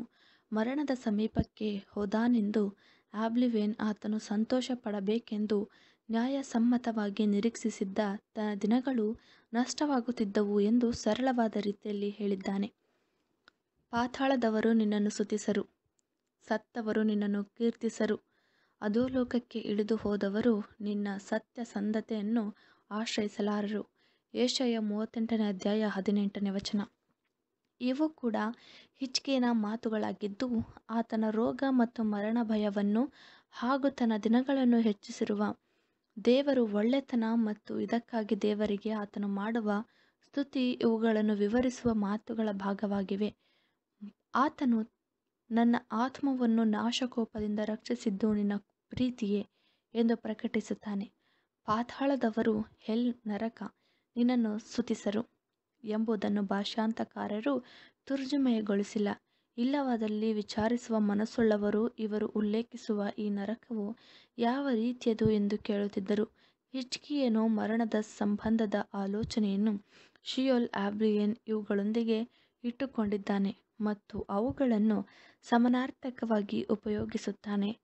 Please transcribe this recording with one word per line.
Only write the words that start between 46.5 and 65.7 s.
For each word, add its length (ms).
ನಾಶಕೋಪದಿಂದ 1000
ರಕ್ಷಿಸಿದ್ದು 680
ನಿನ್ನ 200
ಪ್ರೀತಿಯೇ 500
ಎಂದು 220
ಪ್ರಕಟಿಸುತ್ತಾನೆ. 920
ಪಾತಾಳದವರು, 840
ಹೆಲ್, 360
ನರಕ 340
ನಿನ್ನನ್ನು 420
ಸ್ತುತಿಸರು 640
ಎಂಬುದನ್ನು 580
ಭಾಷಾಂತಕಾರರು 1120
ತರ್ಜುಮೆಗೊಳಿಸಿಲ್ಲ. 1040
ಇಲ್ಲವಾದಲ್ಲಿ 760
ವಿಚಾರಿಸುವ 680
ಮನಸ್ಸುಳ್ಳವರು 800
ಇವರು 320
ಉಲ್ಲೇಖಿಸುವ 800
ಈ 120
ನರಕವು 560
ಯಾವ 260
ರೀತಿಯದು 560
ಎಂದು 280
ಕೇಳುತ್ತಿದ್ದರು. 680